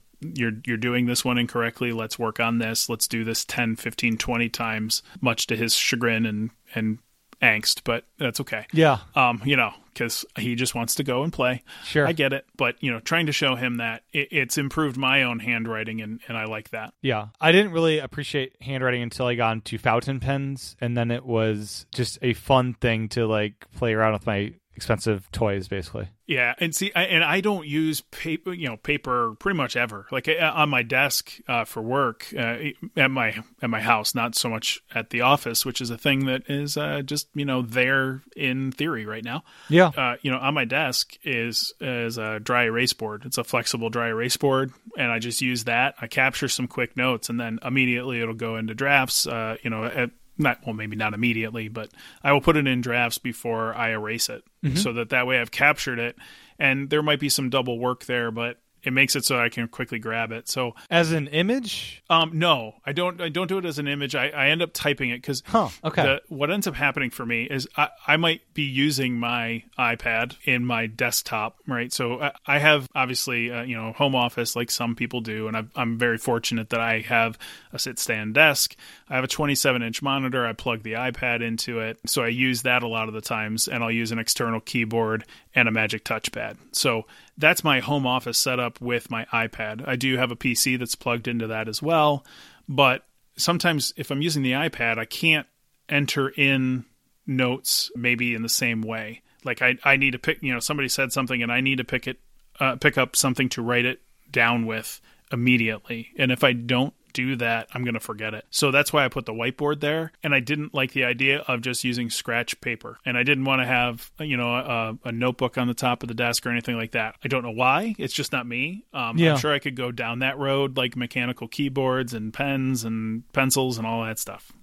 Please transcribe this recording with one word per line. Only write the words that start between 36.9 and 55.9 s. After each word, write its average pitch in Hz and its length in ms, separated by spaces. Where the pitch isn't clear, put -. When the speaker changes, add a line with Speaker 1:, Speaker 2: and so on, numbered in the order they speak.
Speaker 1:
just, 147 300
you 143 100
know, 131 160
there 131 600
in 135 380
theory 139 320
right 110 180
now. 120 220
Speaker 2:
Yeah. 165 260
Speaker 1:
Uh, 123 260
you 143 80
know, 127 100
on 135 140
my 135 120
desk 131 580
is, 117 560
is 117 380
a 107 240
dry 123 240
erase 117 260
board. 104 320
It's 127 140
a 120 80
flexible 117 440
dry 117 180
erase 117 280
board, 135 380
and 127 120
I 113 100
just 117 220
use 123 240
that. 123 360
I 117 60
capture 135 420
some 123 180
quick - 300
notes, 127 320
and 120 100
then 113 240
immediately 127 560
it'll 113 140
go 113 240
into 110 160
drafts. 135 520
Uh, 113 380
you 127 60
know, 110 160
at, 123 240
not, 143 280
well, 117 80
maybe 107 240
not 107 160
immediately, 110 560
but 110 200
I 143 120
will 143 80
put 156 160
it 143 100
in 127 140
drafts 120 380
before 113 540
I 117 180
erase 110 360
it, - 160
Speaker 2:
Mm-hmm. 139 120
Speaker 1:
so 135 160
that, 117 180
that 127 160
way 127 120
I've 117 120
captured 143 480